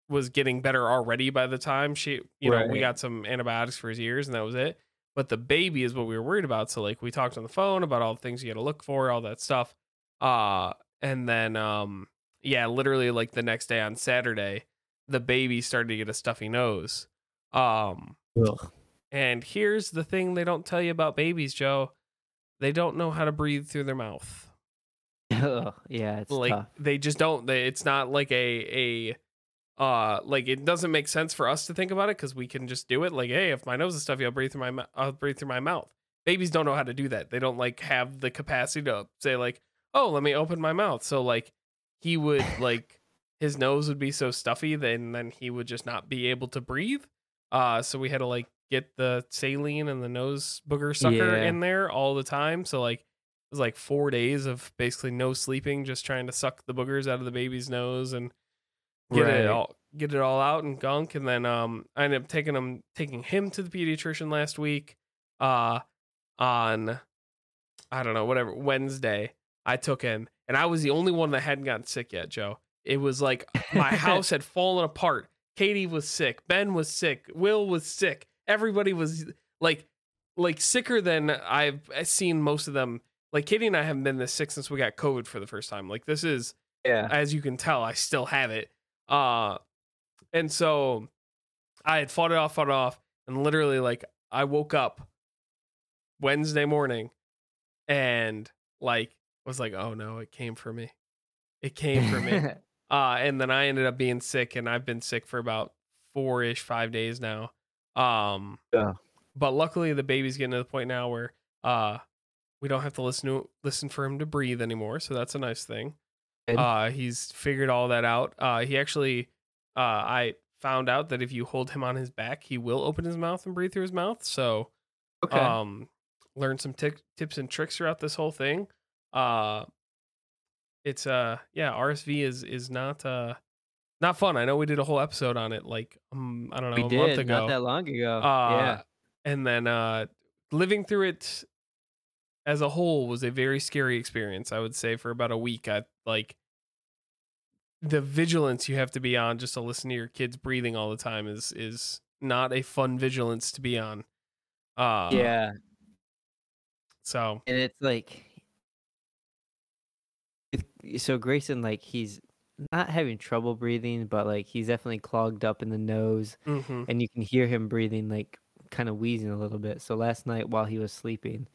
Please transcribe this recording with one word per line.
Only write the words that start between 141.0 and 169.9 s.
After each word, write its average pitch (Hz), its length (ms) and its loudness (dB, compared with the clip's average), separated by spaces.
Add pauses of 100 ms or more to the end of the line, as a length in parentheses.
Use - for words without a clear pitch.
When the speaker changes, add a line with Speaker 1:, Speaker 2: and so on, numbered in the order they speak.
Speaker 1:
it - 360 -8 (1040)
as 147 140 0
a 147 100 2
whole 156 380 2
was 120 140 -2
a 123 80 0
very 135 300 2
scary 131 380 0
experience, 104 540 -6
I 110 80 -2
would 113 140 -4
say, 113 220 -2
for 117 140 -8
about 117 220 -2
a 113 60 -2
week. 117 300 -4
I, 104 160 0 (220)
like, 110 300 -2 (1500)
the 151 180 2
vigilance 143 680 2
you 135 80 -2
have 131 160 0
to 131 80 -6
be 123 160 2
on 117 220 2
just 123 160 -8
to 127 60 -6
listen 120 300 -8
to 123 60 -4
your 117 120 -6
kids 127 280 -6
breathing 123 400 -4
all 107 140 -2
the 110 60 -4
time 110 300 -6
is, 104 260 -8
is 113 480 -8 (200)
not 127 320 2
a 131 100 0
fun 131 360 0
vigilance 127 540 -2
to - 80 -12
be 120 180 -2
on. 107 260 -8 (720)
Uh, 110 340 2
Speaker 2:
Yeah. 117 440 2 (1500)
Speaker 1:
so. 113 440 -2
Speaker 2:
And 127 120 0
it's 127 220 -2
like, 123 440 -2 (2250)
it, - 480 -8
so 131 180 0
Grayson, 127 440 0
like, 110 200 -2
he's 107 380 -8 (520)
not - 180 -2
having 143 280 0
trouble 117 380 -2
breathing, 117 500 -2
but, 104 200 0
like, 104 200 -2
he's 113 220 -4
definitely 117 320 -2
clogged 113 440 -2
up 107 180 0
in 110 80 -4
the 107 80 -2
nose, 110 580 0 (100)
Speaker 1:
Mm-hmm. 135 420 -4
Speaker 2:
and 120 140 0
you 113 60 -2
can 117 140 -6
hear 127 240 4
him 113 220 0
breathing, 110 400 0
like, 107 300 -6 (320)
kinda 113 240 -4
wheezing 110 360 -2
a 104 80 -4
little 107 200 -4
bit. 104 240 -6
So - 140 -4